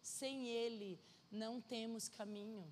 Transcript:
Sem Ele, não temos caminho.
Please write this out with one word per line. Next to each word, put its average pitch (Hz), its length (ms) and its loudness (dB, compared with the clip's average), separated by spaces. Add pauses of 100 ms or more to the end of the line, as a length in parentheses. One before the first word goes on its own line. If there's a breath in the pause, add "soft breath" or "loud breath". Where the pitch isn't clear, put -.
Sem 269 460 0
Ele, 226 500 2 (320 loud breath)
não 220 300 0
temos 226 480 0
caminho. 208 640 -4